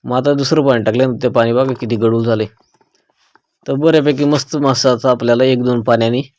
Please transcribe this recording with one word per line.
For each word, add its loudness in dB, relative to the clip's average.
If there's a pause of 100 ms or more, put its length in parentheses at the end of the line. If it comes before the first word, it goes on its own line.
मग -2
आता 2
दुसरं 0
पाणी 0
टाकल्यानंतर 0
ते 0
पाणी 2
बघा 0
किती -4
गडूळ 0
झाले. -2 (1200)
तर -4
बऱ्यापैकी 2
मस्त -2
मासाचं 0
आपल्याला 2
एक 2
दोन 0
पाण्याने 0 (160)